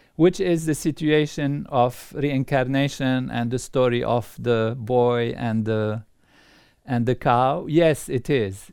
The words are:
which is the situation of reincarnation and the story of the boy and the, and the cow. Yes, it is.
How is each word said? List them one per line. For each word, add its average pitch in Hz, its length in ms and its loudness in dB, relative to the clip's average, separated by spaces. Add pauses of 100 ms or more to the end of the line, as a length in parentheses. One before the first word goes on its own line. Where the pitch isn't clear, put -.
(140)
which 180 260 4
is 170 240 0
the 156 100 0
situation 151 920 0
of 127 480 0
reincarnation 135 1120 -2
and 117 200 -4
the 127 80 -2
story 123 440 0
of 113 360 -2
the 117 400 0
boy 120 580 2
and 113 300 -2
the, 110 360 -2 (840)
and 120 180 0
the 123 100 2
cow. 131 540 2
Yes, 156 400 2
it 135 220 -4
is. 104 420 -2